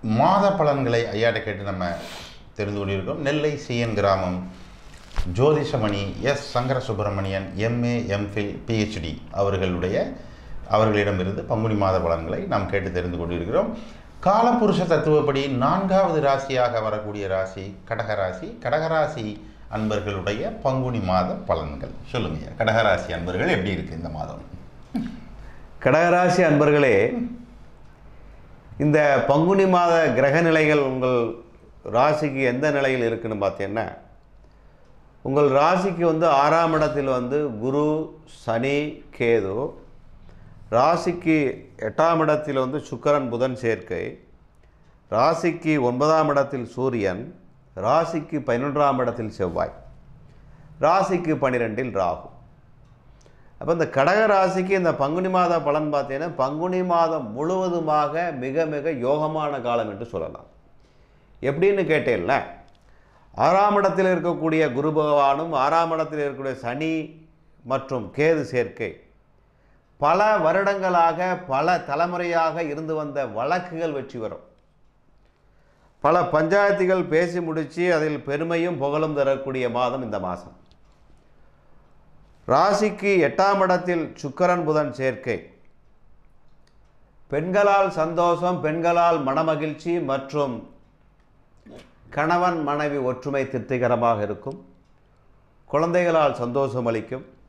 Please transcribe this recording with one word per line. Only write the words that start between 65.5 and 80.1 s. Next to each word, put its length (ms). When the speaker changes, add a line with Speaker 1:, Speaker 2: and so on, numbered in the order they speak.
Speaker 2:
ஆறாம் 340
இடத்தில் 260
இருக்கக்கூடிய 320
சனி 260
மற்றும் 340
கேது 340
சேர்க்கை 380
பல 160
வருடங்களாக, 720
பல 260
தலைமுறையாக 720
இருந்து 280
வந்த 180
வழக்குகள் 600
வெற்றி 240
பெறும். 240
பல 180
பஞ்சாயத்துகள் 680
பேசி 220
முடிச்சு 360
அதில் 320
பெருமையும் 540
புகழும் 360
தரக்கூடிய 460
மாதம் 280
இந்த 200